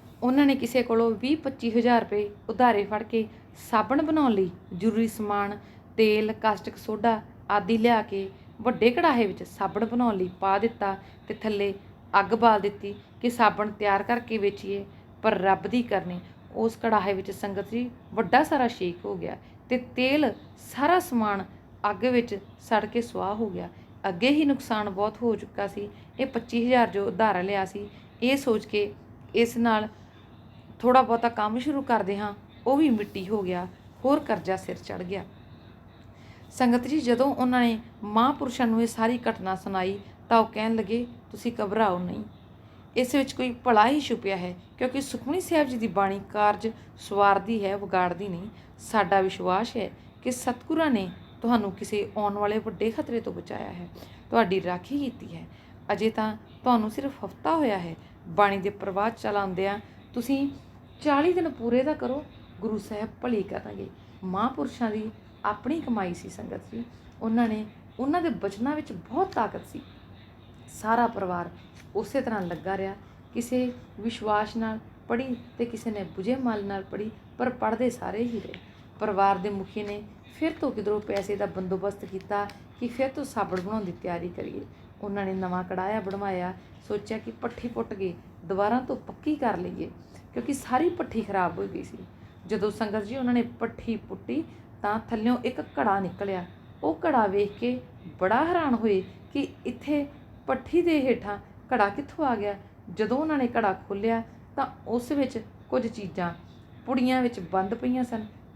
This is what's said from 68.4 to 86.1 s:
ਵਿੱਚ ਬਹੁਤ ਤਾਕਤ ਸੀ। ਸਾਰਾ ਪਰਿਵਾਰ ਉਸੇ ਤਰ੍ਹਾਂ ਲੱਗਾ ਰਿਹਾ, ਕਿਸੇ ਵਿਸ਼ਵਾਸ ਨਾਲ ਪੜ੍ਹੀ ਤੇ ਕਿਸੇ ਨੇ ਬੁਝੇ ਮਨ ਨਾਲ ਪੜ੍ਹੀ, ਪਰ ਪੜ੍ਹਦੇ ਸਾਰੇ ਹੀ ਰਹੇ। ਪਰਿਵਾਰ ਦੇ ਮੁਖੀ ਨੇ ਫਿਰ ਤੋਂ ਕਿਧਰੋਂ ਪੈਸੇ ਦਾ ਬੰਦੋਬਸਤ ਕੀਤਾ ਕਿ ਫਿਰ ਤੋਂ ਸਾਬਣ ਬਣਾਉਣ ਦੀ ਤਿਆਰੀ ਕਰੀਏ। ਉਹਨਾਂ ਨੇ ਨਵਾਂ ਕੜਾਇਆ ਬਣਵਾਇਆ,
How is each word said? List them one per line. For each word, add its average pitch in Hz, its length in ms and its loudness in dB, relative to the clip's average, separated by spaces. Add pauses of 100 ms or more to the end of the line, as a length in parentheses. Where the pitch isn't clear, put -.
ਵਿੱਚ 294 160 -8
ਬਹੁਤ 277 400 -2
ਤਾਕਤ - 340 -4
ਸੀ। - 140 -14 (880)
ਸਾਰਾ 226 380 2
ਪਰਿਵਾਰ 180 440 -4 (440)
ਉਸੇ 220 260 -2
ਤਰ੍ਹਾਂ 220 200 -2
ਲੱਗਾ 180 360 -4
ਰਿਹਾ, 196 180 -4 (400)
ਕਿਸੇ 247 380 0 (280)
ਵਿਸ਼ਵਾਸ 214 560 -2
ਨਾਲ 220 220 -4 (300)
ਪੜ੍ਹੀ 247 280 -2 (220)
ਤੇ 233 60 0
ਕਿਸੇ 233 260 -6
ਨੇ 208 120 -4
ਬੁਝੇ 190 340 -2
ਮਨ 226 280 0
ਨਾਲ 196 180 -4
ਪੜ੍ਹੀ, 208 280 -6 (280)
ਪਰ 247 120 0
ਪੜ੍ਹਦੇ 226 400 0
ਸਾਰੇ 202 340 -4
ਹੀ 233 160 -4
ਰਹੇ। - 140 -10 (460)
ਪਰਿਵਾਰ 196 380 4
ਦੇ 202 120 -4
ਮੁਖੀ 196 320 -6
ਨੇ 208 200 -8 (320)
ਫਿਰ 320 260 -2
ਤੋਂ 277 120 0
ਕਿਧਰੋਂ 208 280 -2
ਪੈਸੇ 202 360 -4
ਦਾ 196 100 -2
ਬੰਦੋਬਸਤ 185 580 -4
ਕੀਤਾ 202 400 -4 (360)
ਕਿ 247 80 -2
ਫਿਰ 269 200 0
ਤੋਂ 269 160 -6
ਸਾਬਣ 185 360 -2
ਬਣਾਉਣ 208 240 -4
ਦੀ 175 80 -6
ਤਿਆਰੀ 175 360 -6
ਕਰੀਏ। - 320 -10 (420)
ਉਹਨਾਂ 202 240 -4
ਨੇ 190 60 -2
ਨਵਾਂ 180 320 -2
ਕੜਾਇਆ 185 360 -4
ਬਣਵਾਇਆ, 190 540 -4 (340)